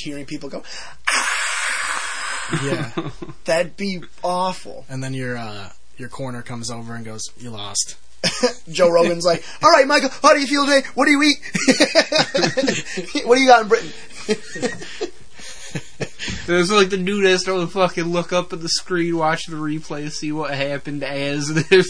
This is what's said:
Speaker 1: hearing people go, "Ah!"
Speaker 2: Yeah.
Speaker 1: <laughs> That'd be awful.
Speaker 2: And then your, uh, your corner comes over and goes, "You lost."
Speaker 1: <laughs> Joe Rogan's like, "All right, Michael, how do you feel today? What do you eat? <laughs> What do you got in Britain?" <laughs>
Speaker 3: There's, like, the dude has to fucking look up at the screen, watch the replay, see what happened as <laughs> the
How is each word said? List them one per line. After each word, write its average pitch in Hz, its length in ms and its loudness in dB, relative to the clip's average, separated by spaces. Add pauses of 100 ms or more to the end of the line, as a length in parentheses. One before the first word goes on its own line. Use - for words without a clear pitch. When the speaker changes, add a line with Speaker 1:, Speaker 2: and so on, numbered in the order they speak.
Speaker 1:
hearing 143 220 -8
people 143 240 -10
go, 98 140 -10 (460)
"Ah!" - 1500 -4
Speaker 2:
Yeah. 151 280 -2 (320)
Speaker 1:
<laughs> - 220 -12
That'd 170 320 0
be 190 240 -4 (220)
awful. 180 680 0
Speaker 2:
And 131 140 -6
then 131 100 -4
your, 123 240 -4
uh, 104 320 -8 (280)
your 127 120 -10
corner 123 320 -8
comes 117 300 -8
over 113 240 -8
and 113 100 -8
goes, 110 160 -10 (160)
"You 123 140 -10
lost." 104 460 -6 (340)
Speaker 1:
<laughs> - 400 -2
Joe 175 200 6
Rogan's 170 340 4
like, 170 180 4 (200)
"All 311 80 10
right, 277 160 8
Michael, 277 220 4
how 302 240 6
do 294 80 4
you 269 60 -2
feel 285 180 2
today? 277 280 4
What 269 120 2
do 302 60 6
you 285 120 6
eat? 294 200 4
<laughs> - 1800 2
What 240 100 6
do 269 60 6
you 262 60 6
got 240 160 10
in 214 40 -4
Britain?" 185 240 2 (360)
<laughs> - 840 -4 (1300)
Speaker 3:
There's, 175 260 2
like, 196 180 6
the 196 80 -2
dude 196 280 0
has 185 180 4
to 190 240 0
fucking 175 380 0
look 170 280 -2
up 180 180 0
at 170 100 -8
the 165 80 -8
screen, 170 480 -2
watch 160 280 0
the 165 100 -10
replay, 151 560 -6
see 151 200 -6
what 151 220 -4
happened 139 500 -4
as 139 440 -4
<laughs> 156 60 -4
the 160 100 2 (260)